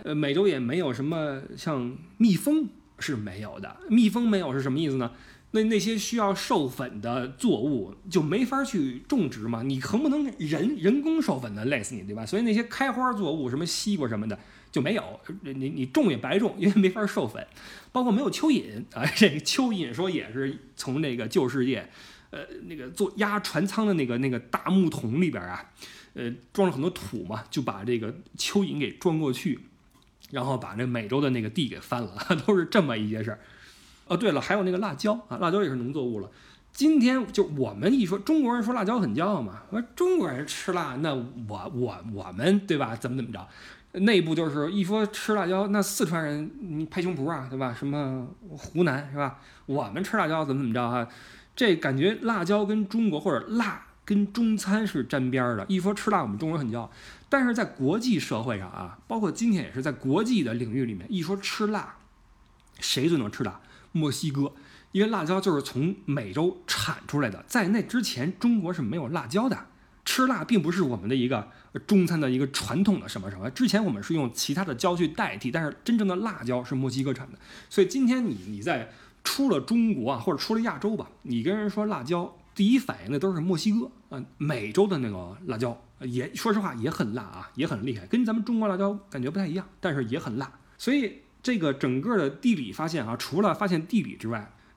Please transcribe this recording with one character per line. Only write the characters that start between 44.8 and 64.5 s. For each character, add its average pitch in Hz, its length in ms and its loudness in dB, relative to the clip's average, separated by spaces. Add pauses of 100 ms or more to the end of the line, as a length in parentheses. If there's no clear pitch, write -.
说 214 220 2
吃 208 280 -2
辣 196 140 2
椒， 190 200 0
那 202 140 4
四 - 240 0
川 165 160 0
人， 147 380 -4
你 160 260 -6
拍 165 160 -4
胸 180 140 -2
脯 139 140 -2
啊， 139 200 -6
对 131 80 -6
吧？ 127 160 -2
什 139 140 -6
么 135 400 -4 (220)
湖 151 340 -2
南， 143 260 0
是 139 80 -8
吧？ 139 220 -4 (280)
我 139 180 -2
们 117 180 -4
吃 220 140 -2
辣 180 100 4
椒 160 160 0
怎 139 100 -2
么， 139 80 0
怎 135 60 0
么 113 60 0
着 123 100 2
啊？ 120 240 0 (480)
这 220 180 6
感 147 240 0
觉 190 260 2
辣 220 200 0
椒 208 220 4
跟 214 240 2
中 226 200 2
国 151 80 0
或 185 140 0
者 117 200 0
辣 220 340 -2 (180)
跟 202 300 2
中 226 240 2
餐 208 280 2
是 147 200 -2
沾 131 260 0
边 131 100 2
儿 120 140 2
的。 101 140 -4
一 190 100 2
说 190 140 0
吃 208 180 -2
辣， 190 100 4
我 127 60 -2
们 101 100 -4
中 160 120 -2
国 165 80 -2
人 135 100 -2
很 110 80 -4
骄 120 60 -4
傲， 110 100 -10 (380)
但 269 160 4
是 240 80 4
在 220 100 2
国 151 340 0
际 233 220 2
社 113 240 -4
会 113 160 -2
上 92 100 -10
啊， 90 380 -12
包 226 100 -2
括 202 140 0
今 226 180 0
天 185 140 4
也 80 80 -10
是 131 100 -4
在 139 120 -2
国 135 280 0
际 226 220 2
的 113 100 -2
领 117 200 -4
域 131 100 0
里 117 100 -2
面， 87 160 -10
一 185 120 -2
说 185 160 -4
吃 208 300 -4
辣， 208 280 -6 (880)
谁 135 260 0
最 170 100 4
能 104 140 -2
吃 123 140 -4
辣？ - 160 -8 (340)
墨 151 160 2
西 143 200 -2
哥， 139 200 0 (400)